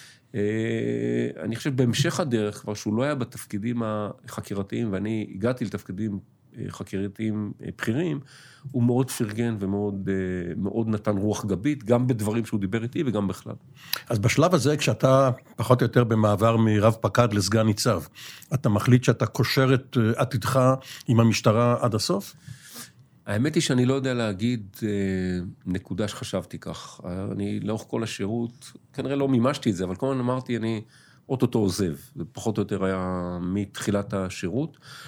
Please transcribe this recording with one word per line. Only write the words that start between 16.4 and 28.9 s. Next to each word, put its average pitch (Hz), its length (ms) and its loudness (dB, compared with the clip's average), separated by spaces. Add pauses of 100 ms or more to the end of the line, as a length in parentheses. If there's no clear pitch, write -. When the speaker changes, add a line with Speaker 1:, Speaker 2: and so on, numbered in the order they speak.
Speaker 2:
מרב 110 440 4
פקד 107 320 2
לסגן 104 340 2
ניצב, 104 360 0 (520)
אתה - 140 0
מחליט 123 360 4
שאתה 117 220 2
קושר 131 480 2
את, - 260 -2
אה, 110 160 4
עתידך 127 600 2 (320)
עם 117 120 6
המשטרה 117 600 4
עד 113 140 0
הסוף? 190 400 -2 (920)
Speaker 1:
האמת 117 280 0
היא 131 80 2
שאני 123 220 4
לא 131 100 4
יודע 131 200 0
להגיד, 110 520 -2 (160)
אה, 107 60 0 (800)
נקודה 92 420 -4
שחשבתי 90 500 -8
כך. - 420 -14 (320)
אני 101 280 -4
לאורך 107 280 -4
כל 117 140 -4
השירות, 113 680 -6 (200)